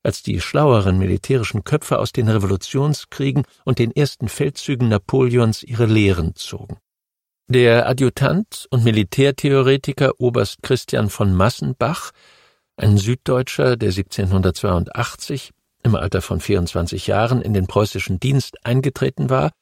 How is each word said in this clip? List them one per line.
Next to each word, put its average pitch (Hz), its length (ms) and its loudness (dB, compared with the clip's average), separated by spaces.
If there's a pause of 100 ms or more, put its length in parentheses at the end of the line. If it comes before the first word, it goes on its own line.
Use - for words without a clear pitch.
als - 200 -4
die 98 180 -4
schlaueren 113 580 2
militärischen 95 680 -2
Köpfe - 340 -2
aus - 140 -4
den 110 160 0
Revolutionskriegen 135 1120 -2 (220)
und 127 140 0
den 117 120 0
ersten 135 380 -2
Feldzügen 139 600 -2
Napoleons 120 760 2
ihre 117 240 0
Lehren 95 500 2
zogen. - 420 -12 (680)
Der 120 400 4
Adjutant 135 840 0
und 120 140 2
Militärtheoretiker 135 1400 2
Oberst 120 420 -2
Christian 120 480 -2
von 98 240 0
Massenbach, 123 800 -2 (640)
ein 101 220 4
Süddeutscher, 127 800 0
der 107 160 -2
siebzehnhundertzweiundachtzig 95 1600 -2 (320)
im 113 100 2
Alter 92 280 -2
von 87 180 -4
vierundzwanzig 87 640 -2
Jahren 113 340 0
in 107 140 -2
den 92 120 2
preußischen 98 520 -2
Dienst - 480 -2
eingetreten 135 640 -2
war 143 320 0